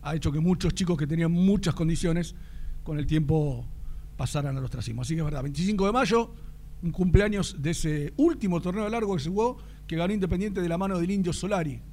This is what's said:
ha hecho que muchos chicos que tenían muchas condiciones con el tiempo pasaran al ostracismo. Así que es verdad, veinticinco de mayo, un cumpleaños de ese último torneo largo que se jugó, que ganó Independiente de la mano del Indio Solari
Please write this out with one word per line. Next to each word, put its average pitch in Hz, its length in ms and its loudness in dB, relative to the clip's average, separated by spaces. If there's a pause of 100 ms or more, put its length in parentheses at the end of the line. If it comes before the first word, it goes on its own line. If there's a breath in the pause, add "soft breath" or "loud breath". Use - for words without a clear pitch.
ha 151 140 -4
hecho 151 160 0
que 151 80 0
muchos 175 340 2
chicos 175 240 0
que 147 100 0
tenían 165 240 2
muchas 185 420 4
condiciones 165 600 0 (480 loud breath)
con 151 140 -4
el 143 80 -2
tiempo 147 600 2 (520 loud breath)
pasaran 139 400 -2
al 135 60 -4
ostracismo. 120 400 -6
Así 131 100 -2
que 160 60 0
es 156 60 0
verdad, 139 180 -2
veinticinco 180 420 0
de 202 60 4
mayo, 233 420 2 (480 loud breath)
un 170 100 -2
cumpleaños 185 720 4
de 156 100 0
ese 151 460 0
último 254 440 4
torneo 196 280 -2
largo 214 260 0
que 131 80 -2
se 160 60 -4
jugó, 226 280 0 (300 loud breath)
que 165 80 -4
ganó 175 180 2
Independiente 185 480 0
de 175 80 0
la 165 80 0
mano 190 220 0
del 175 120 0
Indio 185 220 0
Solari 165 480 -2 (120)